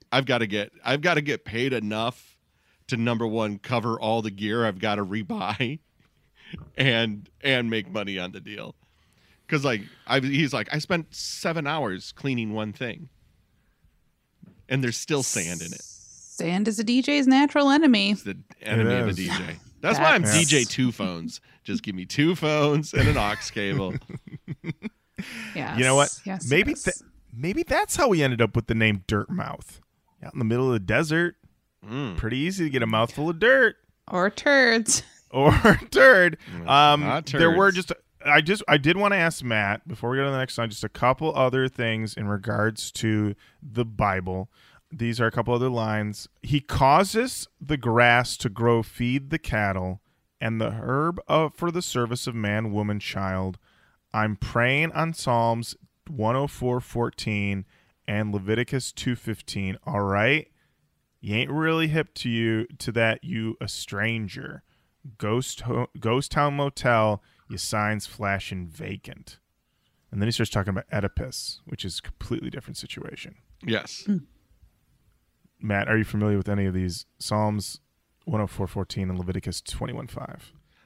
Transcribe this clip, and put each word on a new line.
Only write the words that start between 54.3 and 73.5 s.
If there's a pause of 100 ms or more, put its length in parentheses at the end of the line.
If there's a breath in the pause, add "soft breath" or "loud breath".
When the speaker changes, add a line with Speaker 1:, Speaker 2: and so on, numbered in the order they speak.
Speaker 3:
praying
on
Psalms (340)
one
oh
four
fourteen (420)
and
Leviticus
two
fifteen.
All
right? (720)
You
ain't
really
hip
to
you, (120)
to
that,
you
a
stranger. (540)
Ghost
ho-, (120)
ghost
town
motel, (280)
your
signs
flashing
vacant. (720)
And
then
he
starts
talking
about
Oedipus,
which
is
a
completely
different
situation. (300)